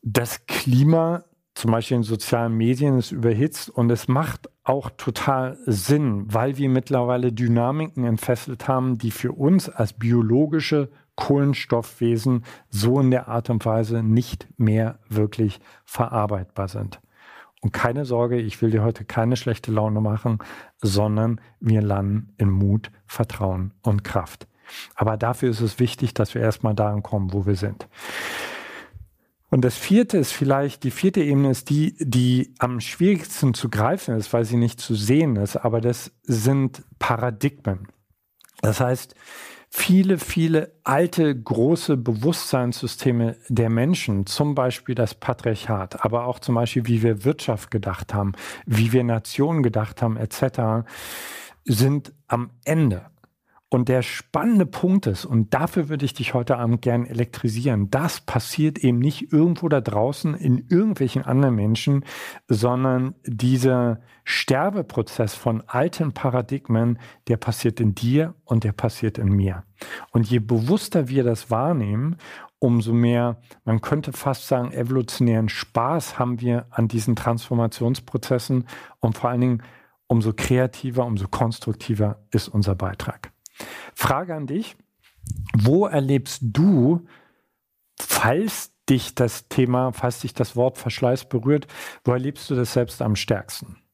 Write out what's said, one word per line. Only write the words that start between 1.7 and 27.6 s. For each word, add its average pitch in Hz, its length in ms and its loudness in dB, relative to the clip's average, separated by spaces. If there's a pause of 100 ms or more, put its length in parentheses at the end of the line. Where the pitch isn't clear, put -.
Beispiel 113 280 2
in 117 40 0
sozialen 113 540 0
Medien, 127 420 2
ist - 140 -2
überhitzt 117 580 0
und 117 200 2
es - 180 0
macht 135 400 -2 (160)
auch 135 260 -2
total 131 760 -2
Sinn, 113 680 2
weil 127 240 2
wir 139 120 0
mittlerweile 123 640 2
Dynamiken 123 720 0
entfesselt 120 640 -2
haben, 131 300 0
die 113 120 -2
für 120 220 -4
uns 170 360 2
als 113 240 -2
biologische 131 960 2 (240)
Kohlenstoffwesen 120 1300 0 (260)
so 113 280 2
in 131 140 4
der 123 160 0
Art 117 220 -4
und 113 140 0
Weise 113 380 0
nicht 110 540 0
mehr 110 420 2 (100)
wirklich 107 520 0 (240)
verarbeitbar 104 800 -4
sind. 101 340 -8 (600)
Und 110 120 -2
keine 127 320 -2
Sorge, 120 360 0
ich 107 200 -6
will 113 120 2
dir 110 100 2
heute 110 220 -2
keine 120 320 0
schlechte - 340 -4
Laune 107 300 0
machen, 107 400 0 (420)
sondern 107 580 2 (200)
wir 110 220 2
landen 101 540 -2
in 101 140 2
Mut, 98 400 2 (160)
Vertrauen 95 720 -4
und 101 220 0
Kraft. - 460 -6 (480)
Aber 110 200 0
dafür 120 340 0
ist 110 100 -4
es 110 180 -2
wichtig, 123 360 -2
dass - 200 -2
wir 117 80 -2
erstmal 110 320 0
dahin 104 300 0
kommen, 98 280 -2
wo 98 140 -2
wir 101 80 2
sind. 98 340 -6 (1600)